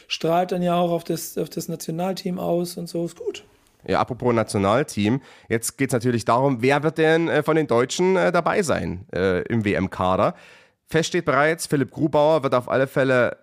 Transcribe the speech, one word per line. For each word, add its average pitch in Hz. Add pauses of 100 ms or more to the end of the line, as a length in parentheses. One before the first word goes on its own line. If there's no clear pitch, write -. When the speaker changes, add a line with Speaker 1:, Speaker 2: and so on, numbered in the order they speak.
Speaker 1:
Strahlt 175
dann 180
ja 175
auch 175
auf 170
das, -
auf 165
das -
Nationalteam 180
aus 175
und 175
so, 170
ist -
gut. - (440)
Speaker 2:
Ja, 90
apropos 120
Nationalteam, 107 (260)
jetzt -
geht's 135
natürlich 117
darum, 123
wer 139
wird 156
denn, 160
äh, 143
von 156
den 151
Deutschen, 135
äh, 180
dabei 170
sein, 87
äh, 90
im 113
W-M-Kader? 95 (580)
Fest 160
steht 175
bereits, 151
Philipp 139
Grubauer 151
wird 131
auf 123
alle 131
Fälle 131